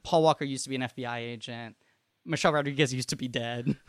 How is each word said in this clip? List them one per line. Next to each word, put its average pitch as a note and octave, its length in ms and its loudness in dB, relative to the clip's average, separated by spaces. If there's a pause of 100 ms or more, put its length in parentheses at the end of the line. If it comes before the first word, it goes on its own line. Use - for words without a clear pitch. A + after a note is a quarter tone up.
Paul E3 180 4
Walker D#3 240 6
used C3+ 200 -6
to - 40 -12
be C3+ 60 -2
an B2+ 80 0
F A#2+ 120 -4
B B2+ 100 -6
I A#2+ 160 -4
agent. A#2 540 -10 (480)
Michelle D#3+ 300 2
Rodriguez C#3+ 400 2
used B2+ 160 -4
to - 60 -2
be B2+ 120 -6
dead. A#2+ 500 -2 (120)